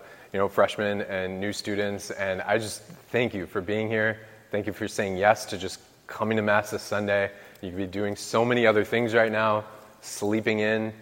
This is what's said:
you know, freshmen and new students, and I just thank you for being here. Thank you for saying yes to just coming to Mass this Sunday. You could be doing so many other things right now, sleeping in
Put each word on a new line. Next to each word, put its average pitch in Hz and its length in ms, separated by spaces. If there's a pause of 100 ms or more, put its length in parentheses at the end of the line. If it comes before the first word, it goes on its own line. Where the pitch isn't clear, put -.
(320)
you 101 60
know, 98 100
freshmen 101 540
and 92 400
new 104 100
students, 101 600
and 95 320
I 107 160
just 107 240 (260)
thank 117 240
you 92 140
for 107 120
being 107 300
here. 110 300 (320)
Thank 104 160
you 101 60
for 104 140
saying 98 300
yes 104 280
to 104 120
just 92 220 (260)
coming 110 300
to 110 80
Mass 104 260
this 104 140
Sunday. 101 480 (300)
You 95 100
could 87 60
be 95 100
doing 101 280
so 113 300
many 120 220
other 107 160
things 113 320
right 113 160
now, 107 320 (380)
sleeping 107 580
in 110 420